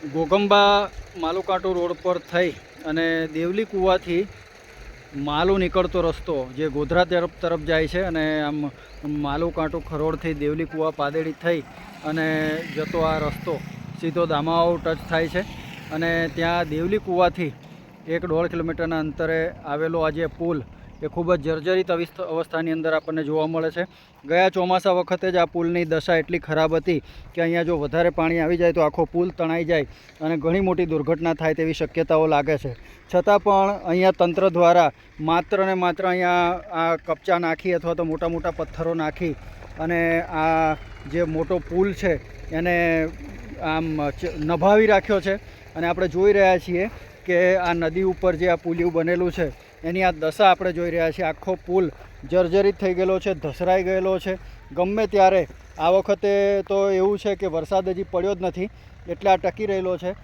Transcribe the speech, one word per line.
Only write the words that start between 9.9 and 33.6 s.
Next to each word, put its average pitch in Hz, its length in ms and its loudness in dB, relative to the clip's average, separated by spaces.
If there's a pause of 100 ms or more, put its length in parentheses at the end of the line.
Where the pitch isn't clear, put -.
દેવલી 147 300 -2
કૂવા 156 260 -2
પાદેડી 156 420 -4
થઈ 165 300 -2 (420)
અને 156 540 -2 (180)
જતો 156 240 -2
આ 160 180 2
રસ્તો 151 420 -4 (400)
સીધો 170 260 0
દામાઓ 165 500 2
ટચ 160 220 -4 (100)
થાય 165 200 0
છે 180 120 -4 (520)
અને 165 420 0
ત્યાં 170 340 0
દેવલી 170 300 -2
કૂવાથી 175 540 0 (560)
એક 170 180 -2
દોઢ 165 200 0
કિલોમીટરના 165 520 -4
અંતરે 160 520 -2
આવેલો 160 500 -4
આ 156 100 2
જે 160 160 -4
પુલ 165 360 -4 (400)
એ 156 40 -6
ખૂબ 170 280 0
જ 160 80 -2
જર્જરિત 170 480 0
અવિસ્થ-, 170 320 -4
અવસ્થાની 165 480 -4
અંદર 160 240 0
આપણને 156 300 -2
જોવા 156 220 0
મળે 160 240 -2
છે. 170 160 -4 (380)
ગયા 170 240 4
ચોમાસા 185 420 2
વખતે 180 400 0
જ 180 60 0
આ 175 80 6
પુલની 170 400 -2
દશા 160 320 0
એટલી 165 220 0
ખરાબ 156 360 0
હતી 160 280 0 (320)
કે 170 80 0
અહીંયા 170 200 2
જો 165 160 0
વધારે 151 320 2
પાણી 165 280 0
આવી 165 180 2
જાય 170 160 4
તો 165 80 2
આખો 156 240 2
પુલ 175 260 -2
તણાઈ 165 340 -2
જાય 151 220 0 (340)
અને 160 160 0
ઘણી 165 240 0
મોટી 185 260 2
દુર્ઘટના 160 480 0
થાય 156 200 0
તેવી 160 180 -2
શક્યતાઓ 160 540 2
લાગે 147 320 2
છે. 123 180 -8 (380)
છતાં 202 260 4
પણ 196 440 2